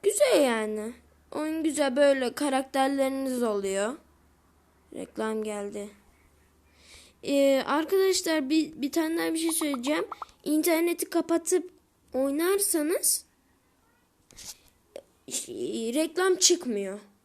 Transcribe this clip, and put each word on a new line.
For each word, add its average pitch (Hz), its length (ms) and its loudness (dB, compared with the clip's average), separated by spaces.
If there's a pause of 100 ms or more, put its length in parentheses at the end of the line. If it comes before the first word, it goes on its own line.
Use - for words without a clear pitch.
Güzel 453 380 4
yani. 220 520 0 (400)
Oyun 311 320 -4
güzel. 285 320 0
Böyle 269 380 4
karakterleriniz 269 1080 0
oluyor. 202 540 -2 (1000)
Reklam 220 500 -6
geldi. 208 460 -8 (1300)
Ee, 277 440 4
arkadaşlar 320 840 2
bir, 302 320 0
bir 277 100 -4
tane 330 260 -2
daha 330 160 -2
bir 320 40 -4
şey 330 140 -2
söyleyeceğim. 302 540 -2 (380)
İnterneti 339 680 0
kapatıp 339 600 0 (420)
oynarsanız 311 1120 0 (2000)
e, - 240 -8 (420)
reklam 330 420 0
çıkmıyor. 208 640 0 (260)